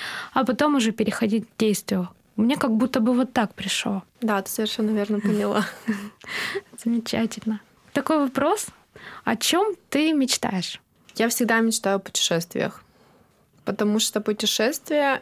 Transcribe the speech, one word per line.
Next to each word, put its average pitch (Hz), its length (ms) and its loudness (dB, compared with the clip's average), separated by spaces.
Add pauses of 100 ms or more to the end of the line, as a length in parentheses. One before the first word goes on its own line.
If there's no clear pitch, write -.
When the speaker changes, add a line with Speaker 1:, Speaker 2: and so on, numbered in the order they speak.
(340)
Speaker 1:
а 262 100 4
потом 294 320 2
уже 226 160 4
переходить 214 540 0
к - 140 -20
действию. 190 500 0 (260)
Мне 233 220 2
как 285 140 2
будто 254 280 2
бы 240 140 4
вот 254 200 2
так 220 200 2
пришло. 196 480 -4 (200)
Speaker 2:
Да, 214 200 0
ты - 80 -10
совершенно 214 420 -2
верно 208 280 0
поняла. 208 460 0 (200)
Speaker 1:
<laughs> - 960 -8
Замечательно. 226 760 -2 (340)
Такой 302 240 0
вопрос. 285 500 0 (580)
О 226 100 2
чем 359 400 0 (140)
ты 311 240 2
мечтаешь? 247 680 -2 (340)
Speaker 2:
Я 226 120 2
всегда 233 340 2
мечтаю 220 360 0
о - 20 0
путешествиях, - 840 -2 (800)
потому 208 340 0
что - 220 0
путешествие — 262 1000 0